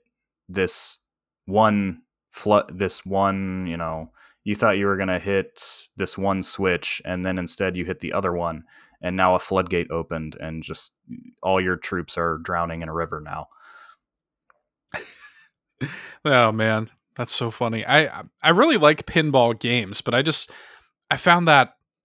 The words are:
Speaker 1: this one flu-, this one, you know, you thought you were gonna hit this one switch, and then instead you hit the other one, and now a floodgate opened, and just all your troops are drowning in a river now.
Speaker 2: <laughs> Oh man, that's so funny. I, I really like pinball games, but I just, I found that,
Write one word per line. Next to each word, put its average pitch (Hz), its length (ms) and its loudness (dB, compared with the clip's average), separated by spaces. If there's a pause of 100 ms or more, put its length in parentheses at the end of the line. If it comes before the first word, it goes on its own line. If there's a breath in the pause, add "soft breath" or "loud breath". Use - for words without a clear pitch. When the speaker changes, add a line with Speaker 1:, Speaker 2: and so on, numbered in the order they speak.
(480)
Speaker 1:
this - 500 -4 (480)
one 101 560 2 (280)
flu-, - 380 2
this 92 380 -6
one, 95 600 -2
you 85 80 -6
know, 80 340 -6 (320 soft breath)
you 101 140 -2
thought 107 220 4
you 101 80 2
were 98 100 2
gonna 95 240 0
hit - 760 -4
this 98 220 -4
one 95 240 0
switch, 90 600 -2
and 90 200 -6
then 92 140 -2
instead 90 380 -4
you 87 80 -4
hit 92 160 -6
the - 120 -8
other 92 200 -2
one, 85 320 -6 (380 soft breath)
and 90 140 -4
now 92 180 4
a 90 60 2
floodgate 90 500 -2
opened, 80 500 -6
and 80 220 -8
just - 320 -10 (480)
all 95 180 2
your 92 160 0
troops - 400 -6
are 85 220 -2
drowning 82 440 -4
in 80 60 -8
a 80 60 -10
river 80 260 -6
now. 76 280 -12 (1400 soft breath)
Speaker 2:
<laughs> - 80 -10 (1300 loud breath)
Oh 123 260 6
man, 110 360 0 (280)
that's 120 160 -6
so 120 180 -2
funny. 113 360 -4
I, 143 360 2 (200)
I 151 80 6
really 233 280 6
like 151 260 6
pinball 135 540 2
games, 117 420 -2
but 120 140 -4
I 131 80 2
just, - 280 0 (600 loud breath)
I 139 80 -2
found 175 300 4
that, 139 260 6 (300)